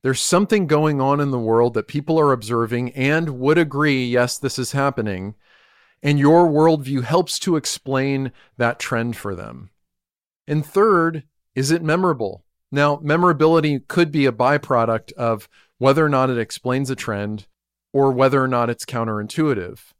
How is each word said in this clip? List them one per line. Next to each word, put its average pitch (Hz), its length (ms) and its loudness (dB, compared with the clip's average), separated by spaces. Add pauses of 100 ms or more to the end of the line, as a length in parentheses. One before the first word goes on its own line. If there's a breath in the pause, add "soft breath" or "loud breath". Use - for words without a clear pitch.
There's 131 180 0
something 196 460 0
going 151 340 0
on 139 200 0
in 143 100 -2
the 131 80 -4
world 117 360 0
that 107 140 -4
people 147 300 -2
are 147 140 4
observing 120 600 -2
and 143 460 -2
would 143 200 4
agree, 143 460 0
"Yes, 123 340 0
this - 200 -4
is 127 140 -6
happening." 107 640 -4 (680 soft breath)
And 143 160 0
your 165 300 6
worldview 147 540 2
helps 156 380 -2
to 175 160 0
explain 135 760 -4 (260 soft breath)
that 120 220 -2
trend 117 380 -4
for 101 180 -8
them. 85 360 -16 (760)
And 151 180 -2
third, 165 600 2 (300)
is 135 180 0
it 170 100 0
memorable? 151 600 -2 (260)
Now, 143 260 2
memorability 156 920 2
could 170 240 0
be 143 140 2
a 127 60 2
byproduct 117 800 0
of 113 360 -4 (300 soft breath)
whether 139 260 4
or 151 40 2
not 131 220 2
it 123 80 -2
explains 127 520 -4
a 135 60 -4
trend 104 500 -6 (460)
or 139 200 2
whether 131 300 2
or 131 60 0
not 120 220 0
it's - 140 -8
counterintuitive. 113 1160 -4